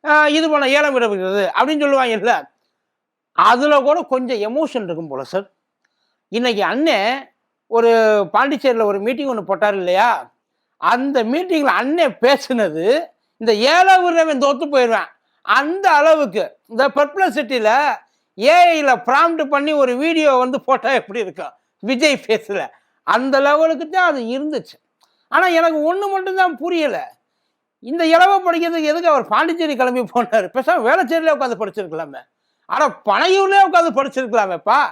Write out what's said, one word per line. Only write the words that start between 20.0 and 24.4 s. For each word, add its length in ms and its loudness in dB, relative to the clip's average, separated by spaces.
வந்து 240 0
போட்டா 320 -2
எப்படி 280 -4
இருக்கும் 340 -10
விஜய் 440 0
ஃபேஸ்ல, 340 -4
அந்த 340 0
லெவலுக்கு 480 0
தான் 200 0
அது 140 -2
இருந்துச்சு. 540 -8